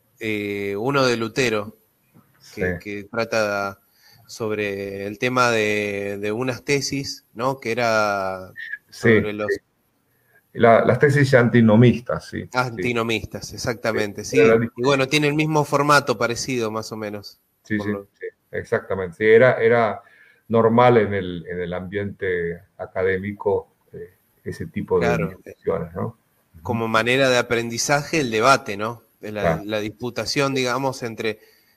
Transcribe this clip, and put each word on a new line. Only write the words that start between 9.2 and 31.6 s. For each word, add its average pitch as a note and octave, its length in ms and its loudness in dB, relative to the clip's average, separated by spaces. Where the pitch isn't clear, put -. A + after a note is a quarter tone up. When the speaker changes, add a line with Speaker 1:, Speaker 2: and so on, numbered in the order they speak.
Speaker 1:
los G#2 200 -4
Speaker 2:
sí. G2+ 80 -4
La, A2+ 320 6
las B2 140 4
tesis C#3 360 4
antinomistas, A2+ 920 4
sí, F#2 140 -8
sí. F#2+ 100 -16
Speaker 1:
Antinomistas, A#2 1040 -4
exactamente, G#2+ 680 -4
Speaker 2:
Sí, - 120 -6
Speaker 1:
sí. C3+ 60 6
Speaker 2:
era A#2 160 6
la A#2 60 -2
Speaker 1:
Y A#2 180 -8
bueno, C3+ 240 2
tiene D3+ 220 0
el D3 60 0
mismo D#3 300 2
formato C#3+ 540 2
parecido, A#2 540 -2
más A2 180 -8
o A2+ 60 -10
menos, G#2 440 -12
Speaker 2:
Sí, G#2+ 140 -4
Speaker 1:
por G#2 100 -6
Speaker 2:
sí, G#2 60 -2
Speaker 1:
lo G2+ 120 -8
Speaker 2:
sí, F#2+ 80 -12
exactamente. F#2+ 680 -6
Sí, A2 100 -2
era, A2+ 360 6
era G#2+ 400 2
normal A#2 500 6
en G2+ 160 2
el, F2+ 340 -6
en F2+ 120 -8
el F2 120 -6
ambiente F2+ 880 -6
académico, F#2+ 960 -4
eh, F2+ 220 -18
ese F2 240 -10
tipo - 320 -2
de A#2+ 80 2
Speaker 1:
Claro. A2+ 220 0
Speaker 2:
discusiones, F2 500 -6
¿no? G#2+ 240 -8
Speaker 1:
Como A#2 260 -4
manera A#2+ 420 2
de B2 80 2
aprendizaje, A#2+ 840 -2
el B2+ 120 -2
debate, A2 440 2
¿no? A2 260 -6
De G2+ 100 -12
la, G#2 120 -6
Speaker 2:
Claro. E2 240 0
Speaker 1:
la G#2+ 140 -2
disputación, A#2+ 760 -4
digamos, B2+ 500 -2
entre, A2 340 -6